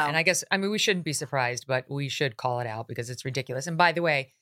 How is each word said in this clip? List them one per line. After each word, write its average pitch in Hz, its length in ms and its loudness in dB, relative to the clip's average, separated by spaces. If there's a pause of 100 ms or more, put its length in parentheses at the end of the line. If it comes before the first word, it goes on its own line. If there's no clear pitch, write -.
and 151 100 0
I 165 60 4
guess, 170 260 2
I 196 80 2
mean, 196 140 0
we 214 80 0
shouldn't 185 260 2
be 151 80 -2
surprised, 127 540 -2
but 127 200 0
we 139 220 -4
should 135 260 -2
call 123 240 0
it 120 60 -2
out 113 220 -6
because 120 240 -6
it's 123 120 -10
ridiculous. 131 440 -4
And 165 100 -2
by 170 140 6
the 165 100 0
way 147 400 2